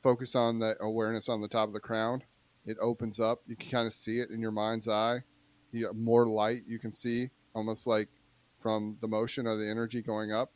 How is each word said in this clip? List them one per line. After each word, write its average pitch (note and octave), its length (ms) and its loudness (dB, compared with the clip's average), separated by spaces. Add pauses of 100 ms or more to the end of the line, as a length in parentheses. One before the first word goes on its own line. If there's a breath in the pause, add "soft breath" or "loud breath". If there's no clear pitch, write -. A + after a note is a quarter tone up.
focus B2+ 340 2
on A#2 240 4
the A2 220 0
awareness A2 460 0
on A2+ 120 0
the G#2 80 -6
top A2 200 0
of G#2 60 -10
the G#2 60 -4
crown. A#2 420 -2 (440)
It A2 140 -6
opens A2+ 400 -2
up. A#2 260 2
You A2+ 100 -12
can - 140 -12
kinda A#2 200 0
see A2 300 -4
it B2 100 -6
in A2+ 100 -6
your A2 120 -2
mind's A2 360 -2
eye. A2+ 360 2 (480)
You A#2 140 -2
get G2 100 -6
more A#2 320 6
light A2 380 2
you A2+ 120 -8
can A2 140 -8
see, A#2+ 380 -2 (240)
almost A2 320 -4
like G#2+ 220 2 (500)
from G#2+ 420 -2
the A2+ 80 -4
motion A#2 380 0
of A2 120 0
the G#2+ 100 -2
energy A2+ 340 -2
going G#2+ 300 -4
up. A2+ 240 0